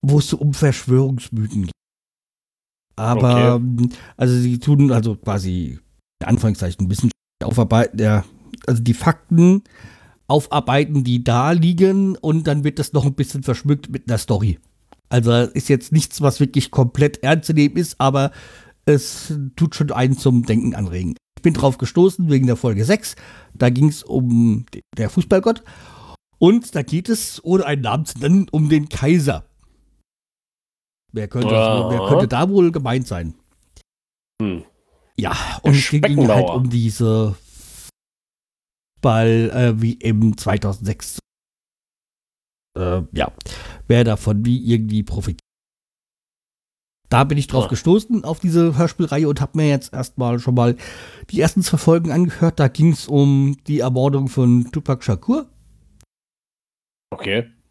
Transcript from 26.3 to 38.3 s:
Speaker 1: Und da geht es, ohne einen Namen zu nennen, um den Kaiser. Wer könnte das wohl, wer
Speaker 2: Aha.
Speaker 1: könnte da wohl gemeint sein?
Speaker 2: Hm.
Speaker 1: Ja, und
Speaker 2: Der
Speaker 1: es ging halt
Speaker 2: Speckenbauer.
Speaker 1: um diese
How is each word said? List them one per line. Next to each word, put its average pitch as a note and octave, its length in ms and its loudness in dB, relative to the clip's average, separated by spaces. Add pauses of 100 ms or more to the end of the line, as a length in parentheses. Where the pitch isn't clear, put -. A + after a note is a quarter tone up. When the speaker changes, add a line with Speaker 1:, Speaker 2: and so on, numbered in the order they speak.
Speaker 1:
Und A3+ 360 2
da D3 100 -4
geht E3+ 260 -6
es, - 340 -4
ohne F3+ 220 2
einen C#3+ 160 -4
Namen A#2+ 240 -2
zu - 140 -12
nennen, E3+ 300 2
um D3+ 200 0
den D3+ 180 2
Kaiser. C#3 580 0 (1700)
Wer G#2+ 160 -8
könnte A2 260 -2
das A2 300 2
wohl, A2 80 -2
wer A#2+ 100 -2
Speaker 2:
Aha. G2 80 -2
Speaker 1:
könnte D#3+ 200 4
da C3 200 0
wohl F#3 220 4
gemeint C3 360 -4
sein? E2+ 280 -10 (1040)
Speaker 2:
Hm. F#2 220 -6 (540)
Speaker 1:
Ja, - 140 -4 (320)
und D3 100 4
Speaker 2:
Der C#3 60 6
Speaker 1:
es C3 100 -2
ging D3 120 0
halt C#3+ 120 2
Speaker 2:
Speckenbauer. G#2+ 420 4
Speaker 1:
um B2+ 140 0
diese A2 680 0 (1700)